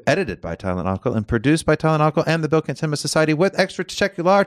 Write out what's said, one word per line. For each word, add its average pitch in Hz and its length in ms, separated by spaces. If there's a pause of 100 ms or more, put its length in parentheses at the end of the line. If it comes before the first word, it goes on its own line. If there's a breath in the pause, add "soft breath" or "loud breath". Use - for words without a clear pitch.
edited 135 340
by 85 140
Tylen 90 300
Ockel, 95 300
and 110 120
produced 131 400
by 156 80
Tylen 156 240
Ockel 151 260
and 160 180
the 147 60
Bill 160 140
Kent - 160
Cinema 147 180
Society, 156 380
with 190 240
extra 185 260
checular 196 600